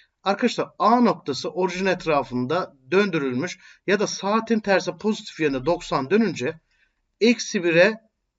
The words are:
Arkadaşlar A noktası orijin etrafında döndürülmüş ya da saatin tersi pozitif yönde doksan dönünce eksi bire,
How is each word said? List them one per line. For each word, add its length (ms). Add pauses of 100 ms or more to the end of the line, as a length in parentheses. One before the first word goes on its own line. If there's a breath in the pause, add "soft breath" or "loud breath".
(240 soft breath)
Arkadaşlar 440 (100)
A 220
noktası 500
orijin 360
etrafında 880 (160)
döndürülmüş 680 (280 soft breath)
ya 140
da 60
saatin 540
tersi 360
pozitif 440
yönde 260
doksan 440
dönünce 500 (600)
eksi 440
bire, 420 (320)